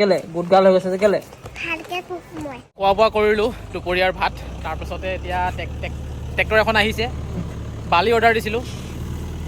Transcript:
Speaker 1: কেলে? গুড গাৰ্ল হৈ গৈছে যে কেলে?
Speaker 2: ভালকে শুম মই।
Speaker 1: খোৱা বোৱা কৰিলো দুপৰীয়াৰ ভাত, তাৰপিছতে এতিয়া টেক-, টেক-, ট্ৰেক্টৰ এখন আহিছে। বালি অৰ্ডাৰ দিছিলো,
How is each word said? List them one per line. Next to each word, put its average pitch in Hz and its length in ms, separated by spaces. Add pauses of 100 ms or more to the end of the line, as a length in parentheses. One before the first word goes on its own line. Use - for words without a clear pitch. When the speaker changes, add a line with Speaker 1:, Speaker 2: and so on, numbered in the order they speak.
Speaker 1:
কেলে? 190 160 (160)
গুড 175 180
গাৰ্ল 190 160
হৈ 190 80
গৈছে 185 180
যে 190 100
কেলে? 208 160 (400)
Speaker 2:
ভালকে 330 380 (100)
শুম 359 120 (240)
মই। 269 160 (180)
Speaker 1:
খোৱা 196 200
বোৱা 220 180
কৰিলো 214 300 (280)
দুপৰীয়াৰ 180 460
ভাত, 170 140 (300)
তাৰপিছতে 170 440 (100)
এতিয়া 175 220 (180)
টেক-, 170 240
টেক-, 170 160 (380)
ট্ৰেক্টৰ 196 280
এখন 220 180
আহিছে। 214 240 (880)
বালি 180 240
অৰ্ডাৰ 226 200
দিছিলো, 214 220 (880)